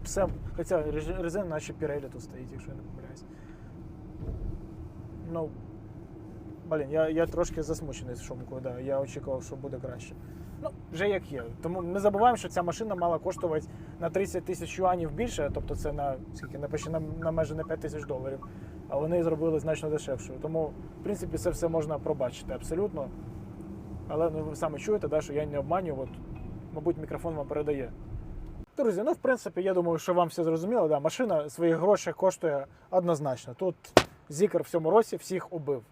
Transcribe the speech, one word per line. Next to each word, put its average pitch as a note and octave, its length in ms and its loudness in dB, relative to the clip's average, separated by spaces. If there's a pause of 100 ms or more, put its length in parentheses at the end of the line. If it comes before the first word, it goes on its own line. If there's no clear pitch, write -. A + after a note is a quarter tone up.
Все, F#3+ 240 2 (300)
хоча E3+ 240 2
реж-, D3+ 400 -2
резина F3 240 0
наче D#3 280 -4
Pirelli C#3+ 360 -2
тут A#2+ 120 -12
стоїть, B2+ 300 -12
якщо C3+ 200 -10
я C3+ 60 -10
не - 60 -12
помиляюсь. - 400 -12 (2000)
Ну, E3 180 -2 (1200)
блін, D3 220 0
я, D#3 180 6
я D#3+ 160 4
трошки D#3+ 380 0
засмучений C#3+ 520 -4
з A#2 60 -10
шумкою, B2+ 400 -8
да. B2 180 -4
Я C3+ 200 0
очікував, C3+ 440 -2
що - 120 -8
буде C3 220 -6
краще. B2 380 -8 (460)
Ну, D#4 80 -2 (240)
вже F#3 160 4
як F#3 220 2
є. C3 120 -4 (180)
Тому F3+ 200 -2
не F3 180 0
забуваємо, G#3 380 8
що F3 120 -4
ця F3 140 2
машина G3 320 0
мала E3+ 240 4
коштувати D#3+ 480 0 (320)
на E3+ 100 0
тридцять F#3 360 0
тисяч E3 340 -4
юанів F3+ 320 4
більше, D#3+ 420 0
тобто C3+ 220 -2
це D3+ 160 -2
на, C#3 240 0 (180)
скільки, - 240 -10
на, C#3+ 100 -4
почти D3 220 -2
на, D#3+ 100 0
на D#3+ 320 -2
майже D#3 240 2
на D#3 80 -2
п'ять D#3+ 160 -2
тисяч D3 260 -6
доларів. C3+ 420 -4 (420)
А C#3 80 0
вони E3 260 4
зробили D#3+ 360 4
значно D#3 300 0
дешевшою. C3+ 500 -2
Тому, D#3 340 0 (260)
в - 40 -12
принципі, F3 340 -2
це F3 120 2
все E3 180 0
можна D#3 320 2
пробачити C3+ 540 -2
абсолютно. D#3+ 560 -2 (1000)
Але, D#3+ 200 4
ну, D#3 140 -2
ви D3+ 120 -4
самі D3+ 240 -2
чуєте, G3 280 2
да, D3+ 140 4
що D3 120 -6
я D3+ 120 2
не C#3+ 140 -2
обманюю, D#3 400 0
от... B2+ 100 -4 (640)
Мабуть, D#3+ 240 0
мікрофон D#3 380 -4
вам C#3+ 120 -4
передає. C#3+ 440 0 (840)
Друзі, G#3+ 280 4
ну, D#4 60 4
в F4 60 2
принципі, A#3 440 2
я F#3+ 120 4
думаю, E3+ 240 6
що F3+ 160 2
вам F3 140 8
все E3 160 0
зрозуміло. E3 440 4
Да, D3+ 120 6
машина D#3+ 500 2
своїх E3 280 6
грошей F3 360 6
коштує D#3 520 4 (240)
однозначно. D3+ 640 2
Тут F3+ 220 0 (540)
Зікер E3+ 320 2
в - 80 -6
цьому D#3+ 200 2
році A3 260 6
всіх - 380 -4
убив. C#3 380 -2